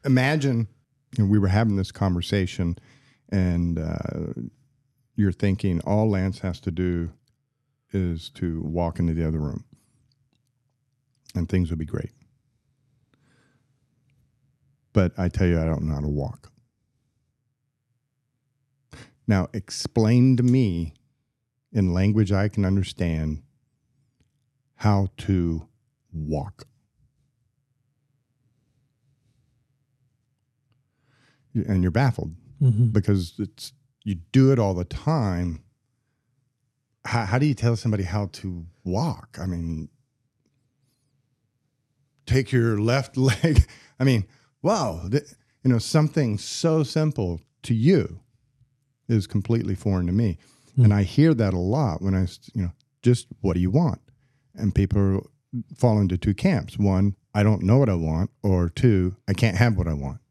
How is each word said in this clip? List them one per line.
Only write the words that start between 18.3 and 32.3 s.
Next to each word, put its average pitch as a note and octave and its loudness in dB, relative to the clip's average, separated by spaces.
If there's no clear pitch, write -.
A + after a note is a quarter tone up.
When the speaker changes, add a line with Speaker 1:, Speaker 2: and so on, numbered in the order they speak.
Speaker 1:
Now F#2+ 2
explain A#2+ 2
to A#2+ 0
me G#2 0
in F#2 0
language G2+ 2
I G2+ 2
can G2 -2
understand E2+ -2
how G2 2
to E2+ -2
walk. - -8
And G2 0
you're F2+ 0
baffled A2+ -2